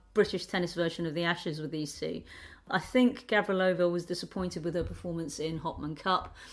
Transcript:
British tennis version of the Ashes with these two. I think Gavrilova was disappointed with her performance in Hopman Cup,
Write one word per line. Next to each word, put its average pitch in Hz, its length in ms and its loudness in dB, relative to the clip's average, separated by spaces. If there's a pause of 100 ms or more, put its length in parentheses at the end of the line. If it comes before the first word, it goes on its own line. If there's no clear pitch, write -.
(140)
British 185 320 2
tennis 175 260 0
version 170 320 0
of 156 100 -2
the 170 100 0
Ashes 165 360 -2
with 139 100 -6
these 151 300 -4
two. 165 220 -4 (480)
I 190 80 4
think - 500 4
Gavrilova 185 640 4
was 175 140 -2
disappointed 175 580 -4
with 170 100 -2
her 165 100 0
performance 165 540 -6
in 160 220 -2
Hopman 151 380 -4
Cup, - 360 0 (180)